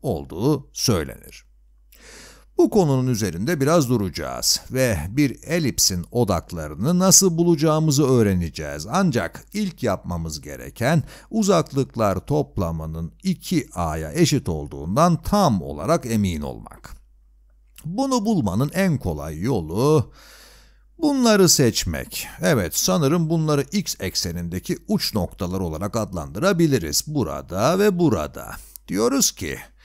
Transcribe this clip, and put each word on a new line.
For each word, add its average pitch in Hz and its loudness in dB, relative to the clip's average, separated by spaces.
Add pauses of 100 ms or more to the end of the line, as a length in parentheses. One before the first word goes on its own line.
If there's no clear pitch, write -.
olduğu 104 -4
söylenir. 69 -4 (1120)
Bu 349 6
konunun 135 4
üzerinde 123 -2
biraz 147 4
duracağız 78 -2 (100)
ve 123 0 (120)
bir 131 -2
elipsin 113 -2
odaklarını 92 -2
nasıl 185 6
bulacağımızı 156 4
öğreneceğiz. 87 2
Ancak 131 0
ilk 202 -6
yapmamız 82 -4
gereken 73 -2 (260)
uzaklıklar 135 0
toplamının 82 -4 (100)
iki 180 -2
A'ya 78 -4
eşit 156 2
olduğundan 85 0
tam 156 2
olarak 80 -2
emin 101 0
olmak. 60 -12 (880)
Bunu 240 0
bulmanın 135 0
en 180 0
kolay 78 -6
yolu 110 0 (840)
bunları 240 4
seçmek. - 0 (140)
Evet, 123 0
sanırım 165 0
bunları 156 0
x - -4
eksenindeki 87 -6 (100)
uç - -2
noktalar 92 -4
olarak 90 -6
adlandırabiliriz. 107 0
Burada 110 -2
ve 202 2
burada. 78 0 (360)
Diyoruz 233 0
ki, - -8 (280)